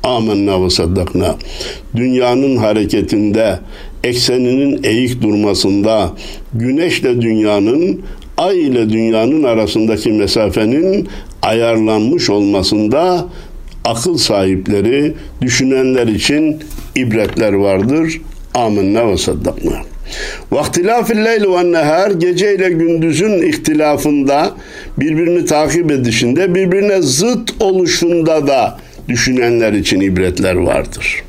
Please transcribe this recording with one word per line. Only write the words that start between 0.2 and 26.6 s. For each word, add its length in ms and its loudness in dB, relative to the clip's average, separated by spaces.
ve 60 0
saddakna. 680 0
Dünyanın 600 2
hareketinde, 1000 0
ekseninin 800 0
eğik 400 0
durmasında, 880 2
güneşle 680 0
dünyanın, 800 2
ay 240 2
ile 300 2
dünyanın 520 2
arasındaki 720 2
mesafenin 960 2
ayarlanmış 880 2
olmasında 960 2
akıl 320 -2
sahipleri, 1000 0
düşünenler 640 2
için 560 0
ibretler 560 0
vardır. 680 2
Amenna 580 2
ve 40 0
saddakna. 600 -2
"Vaktilafil 720 0
leyli 260 2
ve 220 2
nehar", 380 2
gece 440 0
ile 160 0
gündüzün 720 0
ihtilafında, 1080 0
birbirini 480 0
takip 460 0
edişinde, 640 0
birbirine 480 2